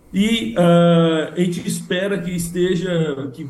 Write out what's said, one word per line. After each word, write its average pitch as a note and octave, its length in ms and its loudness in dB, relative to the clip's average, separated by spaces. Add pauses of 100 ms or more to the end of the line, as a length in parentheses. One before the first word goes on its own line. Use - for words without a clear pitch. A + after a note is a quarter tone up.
(120)
E, A3+ 440 0
ah, E3+ 760 4
a F3+ 60 -4
gente F3 260 0
espera F#3 540 -4
que F3 100 -6
esteja, E3+ 1040 -2
que D3 180 -12